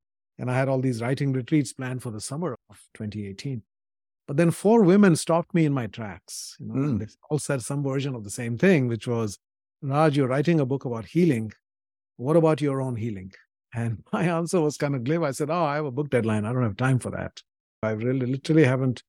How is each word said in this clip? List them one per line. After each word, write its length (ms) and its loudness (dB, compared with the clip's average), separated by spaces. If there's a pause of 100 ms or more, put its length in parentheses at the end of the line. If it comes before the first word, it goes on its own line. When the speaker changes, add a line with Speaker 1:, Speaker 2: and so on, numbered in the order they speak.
(380)
Speaker 1:
And 120 -6
I 40 -2
had 140 2
all 120 0
these 200 -2
writing 320 -2
retreats 400 -2
planned 300 -8
for 80 -8
the 100 -10
summer 360 -8 (120)
of 120 -20 (140)
twenty 340 -8
eighteen. 340 -8 (640)
But 100 -4
then 140 4
four 320 4
women 320 8
stopped 400 -2
me 100 4
in 80 2
my 140 -2
tracks. 720 -12
You 80 -12
know, 80 -10
Speaker 2:
Mm. 240 0
Speaker 1:
they 80 -6 (240)
all 80 0
said 240 -4
some 220 -4
version 320 -4
of 80 -10
the 60 -12
same 280 -6
thing, 300 4
which 180 -4
was, 320 -2 (420)
"Raj, 360 2
you're 120 2
writing 300 2
a 80 2
book 180 -4
about 220 -8
healing. 460 0 (640)
What 200 0
about 240 4
your 220 -2
own 140 -4
healing?" 340 -8 (420)
And 360 -6
<laughs> 40 -6
my 120 0
answer 360 0
was 160 0
kind 200 0
of 80 -6
glib. 180 0
I 80 0
said, 180 -4
"Oh, 160 0
I 120 -2
have 100 -4
a 60 -6
book 180 -4
deadline. 340 2
I 80 -4
don't 120 2
have 120 -2
time 220 2
for 120 -4
that." 320 -8 (420)
I 60 0
really 360 -2
literally 380 4
haven't 440 0